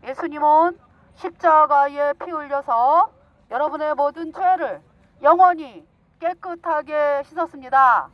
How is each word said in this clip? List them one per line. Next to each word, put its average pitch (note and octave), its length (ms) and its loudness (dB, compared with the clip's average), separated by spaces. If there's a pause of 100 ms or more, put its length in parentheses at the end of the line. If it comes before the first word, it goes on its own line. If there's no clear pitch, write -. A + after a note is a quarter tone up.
예수님은 D4+ 720 0 (360)
십자가에 D4 1000 2
피 - 160 -12
흘려서 C#4+ 800 0 (400)
여러분의 D4+ 440 -4
모든 C#4+ 380 -4
죄를 E4+ 500 -2 (400)
영원히 D#4+ 640 2 (340)
깨끗하게 D4+ 1040 -6
씻었습니다. C4+ 880 0